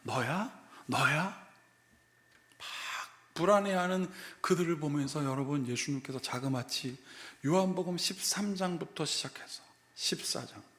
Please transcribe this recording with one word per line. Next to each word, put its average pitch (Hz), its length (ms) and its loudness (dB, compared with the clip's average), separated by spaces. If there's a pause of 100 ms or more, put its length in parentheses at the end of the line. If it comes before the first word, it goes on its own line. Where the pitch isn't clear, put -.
"너야? 131 460 -2 (360)
너야?" 139 380 4 (1300)
막 - 100 -12 (680)
불안해하는 185 760 4 (300)
그들을 170 400 2
보면서 143 460 0
여러분, 135 420 0
예수님께서 131 540 -2
자그마치 131 760 -2 (480)
요한복음 180 520 4
십삼 196 580 0
장부터 180 480 -2
시작해서 - 580 -4 (320)
십사 - 520 -2
장 - 180 -16 (160)